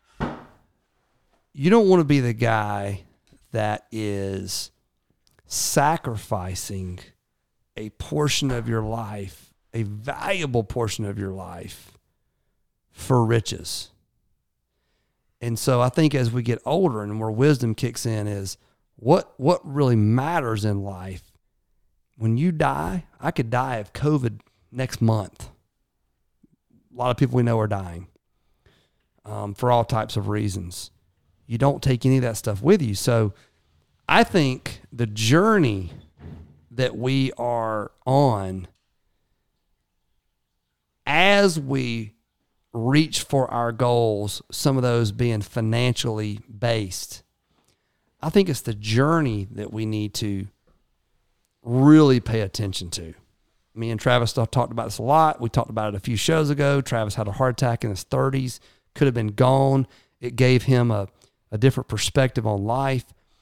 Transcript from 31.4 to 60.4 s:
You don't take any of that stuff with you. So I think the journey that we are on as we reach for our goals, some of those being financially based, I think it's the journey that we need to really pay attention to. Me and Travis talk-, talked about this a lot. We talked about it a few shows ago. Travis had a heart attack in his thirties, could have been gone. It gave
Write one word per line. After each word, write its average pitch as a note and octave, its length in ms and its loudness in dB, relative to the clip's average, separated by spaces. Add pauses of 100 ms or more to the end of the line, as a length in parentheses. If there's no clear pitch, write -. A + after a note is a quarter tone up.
You A2+ 100 -4
don't C#3 240 2
take B2+ 240 0
any C3 120 6
of B2 40 2
that A2+ 140 -4
stuff G2+ 260 -4
with F3+ 180 6
you. A2 140 -2
So A2+ 400 0 (760)
I G3 140 6
think C#3+ 600 -2 (100)
the A#2 140 -2
journey A2+ 840 2 (800)
that B2 260 -2
we C3 400 0
are A2+ 540 -4 (160)
on G2+ 640 0 (2250)
as F#3 540 4
we B2 560 -4 (580)
reach C3+ 500 2
for C3 280 0
our A#2 220 -2
goals, A2+ 680 0 (100)
some C#3 260 2
of B2+ 60 2
those A#2 300 2
being A2+ 300 -2
financially A2 1040 -2
based, A2 760 -6 (1000)
I D#3 80 -4
think F#3+ 180 4
it's C#3+ 140 -4
the A2+ 120 -6
journey A2 760 0
that G#2 220 -10
we A2 120 -6
need G#2+ 300 -4
to G2 320 -4 (1160)
really C3+ 560 8
pay A2+ 220 -2
attention F#2+ 500 -6
to. D#2+ 240 -10 (600)
Me A2+ 160 -6
and A2 100 -4
Travis A#2+ 320 2
talk-, A#2 180 0
talked A#2+ 220 0
about A#2 120 -6
this A#2 140 -8
a A#2 40 -8
lot. D3+ 380 2
We A#2 80 -4
talked - 220 -2
about G#2+ 220 -4
it G2+ 40 -8
a G2 40 -10
few A#2 160 -4
shows D#3 320 2
ago. C#3+ 320 0
Travis A2 360 -4
had G#2 120 -4
a G2+ 40 -6
heart B2+ 280 -2
attack A#2+ 240 0
in A2 60 -4
his F#2 140 -8
thirties, C3 540 -2 (360)
could C#3+ 120 4
have B2+ 80 2
been A2 140 -2
gone. C3+ 580 4 (340)
It B2 160 -8
gave B2+ 260 6